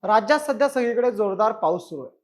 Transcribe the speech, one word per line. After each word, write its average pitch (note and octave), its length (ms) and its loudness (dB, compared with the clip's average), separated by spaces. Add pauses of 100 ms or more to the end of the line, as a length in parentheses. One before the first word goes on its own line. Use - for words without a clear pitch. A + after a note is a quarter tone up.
राज्यात G#3+ 320 4
सध्या C#4 300 0
सगळीकडे B3 420 0
जोरदार G#3 420 0
पाऊस F3 360 -2
सुरू D3 140 -12
आहे. - 220 -18